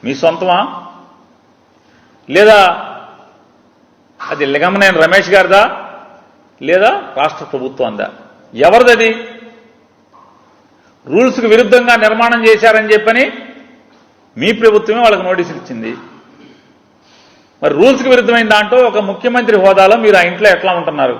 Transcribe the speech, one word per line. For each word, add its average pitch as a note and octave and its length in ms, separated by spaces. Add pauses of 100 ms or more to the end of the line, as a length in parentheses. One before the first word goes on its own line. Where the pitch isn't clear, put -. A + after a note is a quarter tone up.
మీ C3 80 (100)
సొంతమా? E3+ 340 (1800)
లేదా G#3 220 (1700)
అది D3 220
లింగమనేని F#3 500
రమేష్ F3+ 320
గారిదా? F#3+ 260 (1080)
లేదా F#3+ 220 (280)
రాష్ట్ర D3+ 340
ప్రభుత్వందా? B2+ 540 (600)
ఎవరిదది? A3+ 440 (2000)
రూల్స్కి A#3 400
విరుద్ధంగా A#3+ 420 (100)
నిర్మాణం A#3 440
చేశారని G#3+ 460
చెప్పని A3+ 300 (1160)
మీ F3+ 100 (100)
ప్రభుత్వమే G#3+ 440
వాళ్ళకి G3+ 240
నోటీసులు F3 320
ఇచ్చింది. A2+ 320 (1700)
మరి D3+ 180
రూల్స్కి C4 340
విరుద్ధమైన A#3 420
దాంట్లో G#3+ 240 (100)
ఒక G#3 200
ముఖ్యమంత్రి A3+ 540
హోదాలో G3 400
మీరు G3+ 160
ఆ F3 100
ఇంట్లో F#3+ 260
ఎట్లా F#3 240
ఉంటున్నారు? C#3+ 400